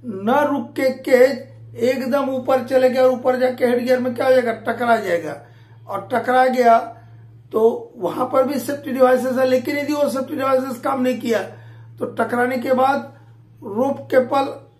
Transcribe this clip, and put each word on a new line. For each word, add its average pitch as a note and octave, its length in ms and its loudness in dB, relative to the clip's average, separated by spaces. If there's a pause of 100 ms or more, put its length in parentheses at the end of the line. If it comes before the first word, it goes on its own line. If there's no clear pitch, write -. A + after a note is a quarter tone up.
न A#3+ 460 -2
रुक C4+ 220 -6
के C4 180 0
cage - 840 0
एकदम C4 540 0
ऊपर B3+ 340 -2
चले B3+ 260 4
गया B3+ 120 2
और B3+ 80 6
ऊपर B3+ 300 0
जाके B3+ 260 0
head A#3+ 180 0
gear B3 160 2
में B3 140 -4
क्या C4 120 -2
हो C4 60 4
जाएगा? A#3 200 4
टकरा A#3 440 0
जाएगा। E3+ 460 -4 (460)
और G3 240 -8
टकरा B3 340 2
गया A#3+ 320 4 (760)
तो A3 440 0
वहां B3+ 300 -4
पर C4 200 2
भी C#4+ 120 -4
safety C#4+ 340 -6
devices B3+ 400 2
है, C4 140 2
लेकिन B3+ 300 0
यदि C#4+ 160 -2
वो D4 160 2
safety C4 280 -4
devices C4 440 -2
काम C4+ 220 -2
नहीं B3+ 180 0
किया A3 220 -2 (560)
तो - 80 -6
टकराने A#3+ 520 -2
के C4 140 -2
बाद C4 420 0 (480)
rope A#3 360 -2 (120)
केबल C4+ 380 0 (320)